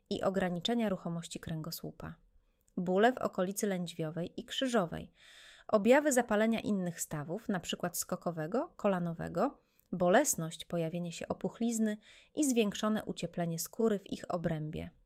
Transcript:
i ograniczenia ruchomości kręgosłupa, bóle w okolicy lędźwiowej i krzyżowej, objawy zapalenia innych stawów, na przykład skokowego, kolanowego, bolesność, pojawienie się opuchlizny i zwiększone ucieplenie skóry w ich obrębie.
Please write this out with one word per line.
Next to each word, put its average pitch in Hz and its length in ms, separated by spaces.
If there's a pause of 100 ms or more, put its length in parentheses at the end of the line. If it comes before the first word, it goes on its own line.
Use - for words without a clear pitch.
i - 140
ograniczenia 190 640
ruchomości 170 500
kręgosłupa, 160 760 (640)
bóle 190 360
w 254 40
okolicy 202 500
lędźwiowej 170 720
i - 60
krzyżowej, 180 680 (540)
objawy 254 440
zapalenia 226 480
innych 185 420
stawów, 156 480
na 190 100
przykład - 380
skokowego, 180 760
kolanowego, 170 880 (300)
bolesność, 180 760
pojawienie 170 460
się - 160
opuchlizny 220 680 (380)
i 294 140
zwiększone 214 560
ucieplenie 170 540
skóry 214 400
w - 120
ich - 200
obrębie. 160 580 (160)